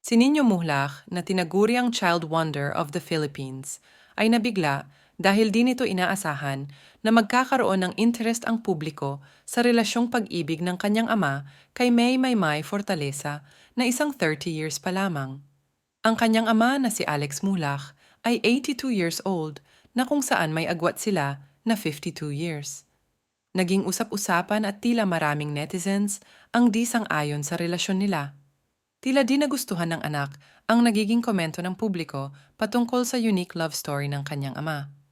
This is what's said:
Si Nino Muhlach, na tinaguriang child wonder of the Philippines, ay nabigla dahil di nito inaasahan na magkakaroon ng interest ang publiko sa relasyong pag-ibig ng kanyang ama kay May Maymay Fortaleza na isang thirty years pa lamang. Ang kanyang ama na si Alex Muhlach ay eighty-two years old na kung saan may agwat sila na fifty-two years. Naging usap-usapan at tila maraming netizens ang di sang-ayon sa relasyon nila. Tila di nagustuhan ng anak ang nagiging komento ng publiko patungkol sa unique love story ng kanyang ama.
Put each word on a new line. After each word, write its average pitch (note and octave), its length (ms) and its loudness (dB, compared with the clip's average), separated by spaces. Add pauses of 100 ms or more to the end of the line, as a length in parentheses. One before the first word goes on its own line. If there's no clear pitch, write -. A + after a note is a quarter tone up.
(100)
Si A#3 80 6
Nino C#4+ 240 6
Muhlach, D#3 640 0
na F3+ 160 -6
tinaguriang G#3 720 0
child E3+ 320 2
wonder D3+ 480 -2
of D3+ 160 -2
the F3 80 -4
Philippines, C#3+ 800 -6 (400)
ay G#3+ 80 4
nabigla G3 640 0 (320)
dahil G3+ 320 4
di A#3 80 6
nito B3+ 240 2
inaasahan D3 800 -2 (400)
na G#3+ 80 4
magkakaroon A#3 720 2
ng F3+ 80 -4
interest A#3 560 0
ang A3+ 80 -2
publiko D3+ 640 -4 (240)
sa - 160 0
relasyong A#3 480 2
pag-ibig E3+ 560 -2
ng F3+ 160 -2
kanyang G#3+ 240 2
ama C#3+ 400 0 (320)
kay B3 160 4
May B3 240 4
Maymay F3 480 0
Fortaleza D3 800 -4 (320)
na B3 80 2
isang C#4+ 240 0
thirty D#3+ 400 -2
years D#3 320 -6
pa F#3+ 80 -2
lamang. D3 560 -4 (560)
Ang A3+ 160 2
kanyang A3+ 320 2
ama A3+ 320 4
na A#3 80 2
si - 160 -4
Alex D3 400 -4
Muhlach D3 480 -2 (320)
ay A#3+ 160 2
eighty-two C4+ 480 0
years F3 320 0
old D#3 400 -4 (320)
na B3 80 0
kung C#4 240 0
saan E3+ 240 2
may D#3+ 160 -2
agwat E3+ 320 0
sila C#3+ 400 0 (240)
na A3+ 160 0
fifty-two D3 560 -6
years. D3+ 480 -8 (720)
Naging F#3 320 2
usap-usapan G#3 800 -2
at G3+ 160 -6
tila A#3 240 2
maraming D3+ 480 0
netizens G3 640 -2 (320)
ang A#3+ 240 4
di A#3 80 2
sang-ayon D3 640 -2
sa F3 80 -4
relasyon F3 480 -2
nila. D3+ 320 -2 (680)
Tila C4+ 240 2
di C4+ 160 2
nagustuhan F3+ 560 -2
ng - 80 -8
anak C#3+ 320 -4 (320)
ang A#3 160 6
nagiging A3+ 400 2
komento F3 400 -2
ng F#3 80 -2
publiko E3 640 -4 (240)
patungkol A#3+ 480 0
sa B3+ 80 -2
unique G3+ 400 0
love D#3+ 160 -2
story C#3+ 400 -4
ng C#3+ 160 -4
kanyang C#3 320 -6
ama. D3 320 -6 (200)